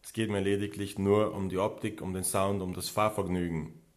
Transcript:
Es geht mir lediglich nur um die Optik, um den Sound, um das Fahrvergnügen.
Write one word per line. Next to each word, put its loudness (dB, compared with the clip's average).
Es -16
geht -2
mir 2
lediglich -2
nur 4
um -4
die 0
Optik, -2
um -6
den -4
Sound, 2
um -4
das -6
Fahrvergnügen. 0